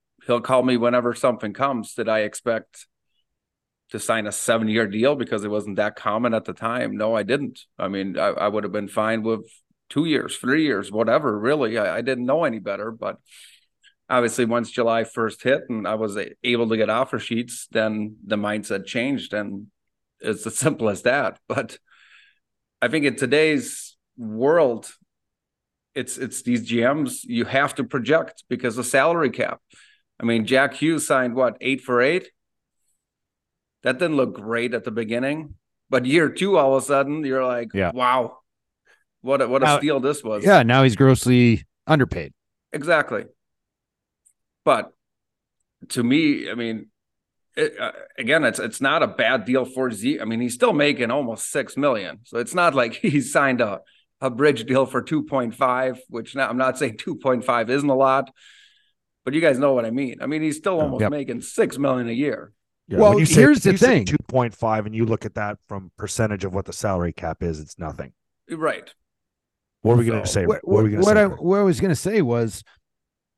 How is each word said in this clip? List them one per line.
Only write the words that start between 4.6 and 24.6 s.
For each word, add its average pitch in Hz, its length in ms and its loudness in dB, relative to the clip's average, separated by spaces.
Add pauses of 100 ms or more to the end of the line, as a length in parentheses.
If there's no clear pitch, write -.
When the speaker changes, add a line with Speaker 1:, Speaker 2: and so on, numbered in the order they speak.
Speaker 1:
deal 113 280 0
because 110 280 -6
it 104 60 -6
wasn't 104 280 -6
that 104 180 -2
common 113 380 -2
at 110 120 -2
the 127 80 -10
time? 113 440 -6
No, 113 180 -2
I 104 80 -2
didn't. 131 380 -4 (160)
I 98 100 -4
mean, 98 320 -6
I, 92 80 0
I 98 200 -2
would 104 160 -2
have 95 100 -8
been 104 140 -6
fine 110 360 -2
with 110 180 -2 (480)
two 151 160 -2
years, 147 320 -2
three 143 260 0
years, 104 280 -2
whatever, 113 480 0
really. 120 380 0
I, 95 200 -2
I 117 40 -4
didn't 123 240 -4
know 151 180 2
any 117 160 -2
better, 101 320 -8
but 107 260 -8 (920)
obviously 120 360 2
once 113 240 -2
July 113 360 0
first 110 360 -6
hit 135 280 0
and 110 180 -6
I 107 80 -2
was 107 220 -4
a-, - 160 -8 (100)
able 120 260 0
to 113 80 2
get 107 120 2
offer 117 300 -2
sheets, 117 520 -6
then 107 540 -2
the 107 100 -2
mindset 104 500 -4
changed, 123 480 -4
and 104 340 -8 (520)
it's - 260 -6
as 110 120 -8
simple 117 320 0
as 98 140 -6
that. 123 440 0
But 120 300 -6 (1040)
I 123 80 0
think 147 160 0
in - 100 0
today's 143 800 0 (200)
world, 120 760 0 (1040)